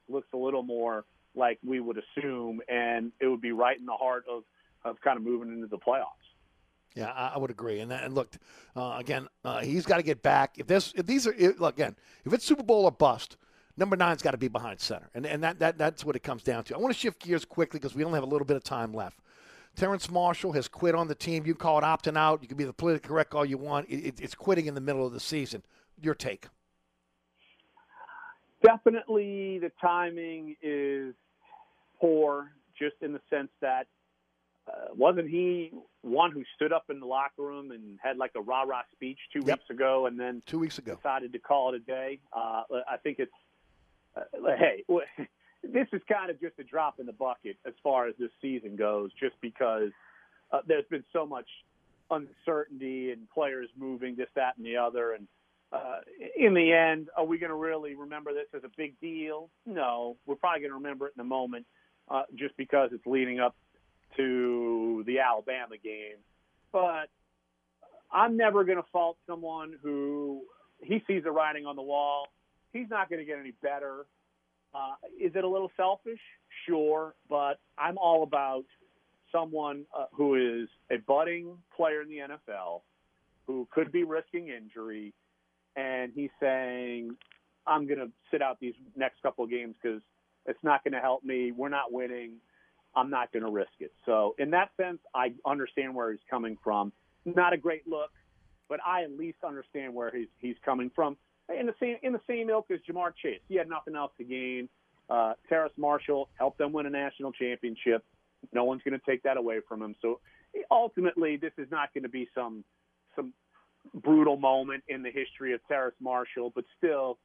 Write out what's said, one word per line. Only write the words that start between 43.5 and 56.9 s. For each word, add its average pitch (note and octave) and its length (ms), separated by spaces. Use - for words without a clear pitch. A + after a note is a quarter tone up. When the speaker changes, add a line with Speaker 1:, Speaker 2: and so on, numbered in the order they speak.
Speaker 1:
uh, - 60
hey, B2 320
w-, F3 180
<laughs> - 120
this C4 300
is G3 160
kind F#3+ 220
of D3+ 100
just E3 180
a C#3 60
drop C#3+ 360
in B2 60
the A#2 60
bucket A#2+ 520
as B2 180
far C3 240
as A2+ 120
this A#2+ 120
season A2+ 360
goes, G#2 420
just C3 220
because, A2+ 500
uh, C#3 140
there's D3+ 200
been D3+ 260
so D#3+ 140
much C3 220
uncertainty C#3 1000
and A2+ 200
players C3+ 460
moving, B2+ 380
this, B2 200
that, B2+ 220
and A#2 80
the A#2 120
other. A#2+ 360
And, G#2 140
uh, - 280
in A3+ 180
the E3 180
end, D#3+ 440